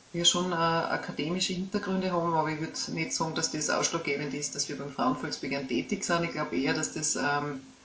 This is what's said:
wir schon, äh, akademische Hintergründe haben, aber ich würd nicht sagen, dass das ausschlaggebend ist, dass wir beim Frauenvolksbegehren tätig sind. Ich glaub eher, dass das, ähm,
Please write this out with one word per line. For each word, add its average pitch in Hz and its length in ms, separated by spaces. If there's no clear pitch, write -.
wir 170 120
schon, 180 280
äh, - 20
akademische 165 960
Hintergründe 190 600
haben, 170 220
aber 156 160
ich 156 100
würd - 300
nicht 160 220
sagen, 160 220
dass 160 160
das 151 200
ausschlaggebend 147 640
ist, 147 200
dass - 140
wir 135 100
beim 143 140
Frauenvolksbegehren 135 760
tätig 131 380
sind. 170 180
Ich 165 100
glaub 151 200
eher, 143 220
dass 156 180
das, 156 240
ähm, 143 460